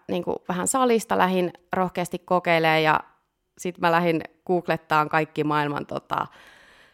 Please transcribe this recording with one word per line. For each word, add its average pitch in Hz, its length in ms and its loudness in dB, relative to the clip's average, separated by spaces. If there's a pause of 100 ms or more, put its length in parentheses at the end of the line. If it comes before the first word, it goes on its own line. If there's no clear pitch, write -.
niinku 180 260 -4 (140)
vähän 180 200 -4
salista, 233 500 2
lähin 185 340 2 (200)
rohkeasti 180 460 -4
kokeilemaan, 165 640 2
ja 156 180 2 (580)
sit 175 200 -8
mä 175 140 2
lähin 165 280 2 (260)
googlettaan 165 600 0
kaikki 156 360 -2
maailman, 147 420 -2
tota, - 400 -6 (680)